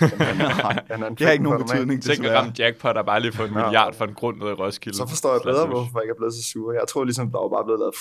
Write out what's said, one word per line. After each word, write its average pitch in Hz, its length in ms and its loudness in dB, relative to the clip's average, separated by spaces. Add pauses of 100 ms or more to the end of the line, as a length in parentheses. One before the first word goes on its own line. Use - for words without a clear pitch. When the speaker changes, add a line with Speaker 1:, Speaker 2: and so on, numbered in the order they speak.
Speaker 1:
end - 200 2
han, - 160 2
Speaker 2:
<laughs> - 260 0
Nej, 107 80 0 (220)
Speaker 1:
end 110 100 -6
han 113 100 -6
Speaker 2:
det - 60 -12
har 151 60 4
Speaker 1:
fik 156 60 8
Speaker 2:
ikke 147 120 4
nogen 131 160 4
Speaker 1:
normalt." 117 100 -4
Speaker 2:
betydning, 127 320 0
Speaker 3:
Tænk 143 160 0
at 123 60 -4
Speaker 2:
desværre. 113 140 4
Speaker 3:
ramme 117 200 2
jackpot 113 380 0
og 104 100 0
bare 104 140 2
lige 117 120 0
få 110 120 -4
en 104 100 -6
Speaker 1:
Ja. 107 100 2
Speaker 3:
milliard 107 300 4
for 117 100 -4
en 104 100 -6
grund 117 240 -4
nede 104 120 -4
i 101 40 -4
Roskilde. 98 420 -6
Speaker 1:
Så 113 100 -4
forstår 139 260 0
jeg 123 120 4
bedre, 127 120 2
Speaker 3:
Slash. 160 120 2
Speaker 1:
hvorfor 123 240 -2
folk 113 180 -4
er 113 40 -4
blevet 113 200 -4
så 117 80 -10
sure. 117 380 -6
Jeg 107 80 -2
tror 135 160 -2
ligesom, 123 260 -2
der - 80 -4
var 98 100 -2
bare 104 160 0
blevet 110 160 0
lavet 98 200 -2